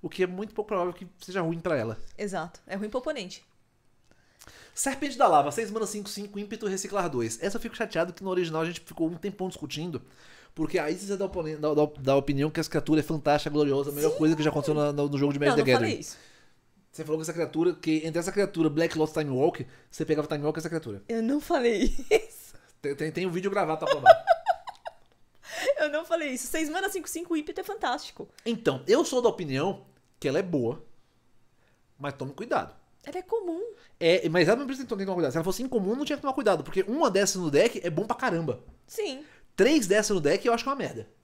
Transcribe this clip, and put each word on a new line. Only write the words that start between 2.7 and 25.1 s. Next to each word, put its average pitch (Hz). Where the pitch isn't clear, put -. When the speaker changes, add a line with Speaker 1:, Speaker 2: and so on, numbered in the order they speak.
Speaker 2:
ruim 214
pro 262
oponente. 254
Speaker 1:
Serpente 269
da 262
Lava, 147
seis 220
mana, 220
cinco 202
cinco, 202
ímpeto, 208
reciclar 190
dois. 117
Essa 196
eu -
fico -
chateado 175
que -
no 190
original 165
a -
gente 165
ficou -
um 175
tempão 190
discutindo, 151
porque 156
a 151
Isis 196
é 202
da, 190
oponi-, 160
da, 151
da, 147
da 135
opinião 143
que 156
essa 160
criatura 156
é -
fantástica, 147
gloriosa, 143
a -
melhor 151
Speaker 2:
Sim. 165
Speaker 1:
coisa 156
que 151
já 151
aconteceu 151
na, 147
no, 143
no 143
jogo 143
de 139
Magic 143
Speaker 2:
Não, 143
Speaker 1:
the 135
Speaker 2:
não 120
Speaker 1:
Gathering. 113
Speaker 2:
falei -
isso. -
Speaker 1:
Você 156
falou 156
que 160
essa 160
criatura, 165
que 156
entre 160
essa 180
criatura, 185
Black 165
Lotus 156
Time 151
Walk, 135
você -
pegava 151
Time 151
Walk 156
e -
essa 160
criatura. 127
Speaker 2:
Eu 226
não 277
falei 285
<laughs> -
isso. -
Speaker 1:
Tem, 143
tem, 156
tem 175
um 180
vídeo 185
gravado, 160
tá -
pra -
lá. -
<laughs> -